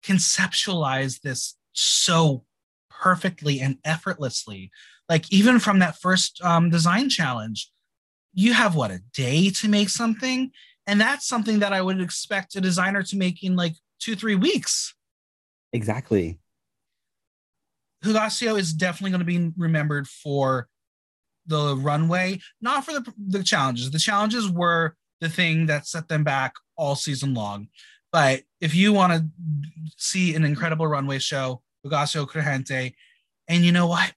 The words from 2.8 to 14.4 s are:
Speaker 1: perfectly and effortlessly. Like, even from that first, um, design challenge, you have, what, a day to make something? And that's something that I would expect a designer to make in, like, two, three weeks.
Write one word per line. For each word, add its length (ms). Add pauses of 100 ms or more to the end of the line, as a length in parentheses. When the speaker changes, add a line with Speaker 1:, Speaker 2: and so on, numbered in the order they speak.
Speaker 1:
perfectly 720
and 260
effortlessly. 840 (360)
Like, 240
even 280
from 200
that 200
first, 440
um, 280
design 380
challenge, 600 (640)
you 200
have, 220
what, 160
a 80 (140)
day 380
to 180
make 200
something? 600 (360)
And 120
that's 280
something 320
that 120
I 120
would 180
expect 540
a 60
designer 420
to 140
make 260
in, 120
like, 200 (240)
two, 160
three 200
weeks. 600 (760)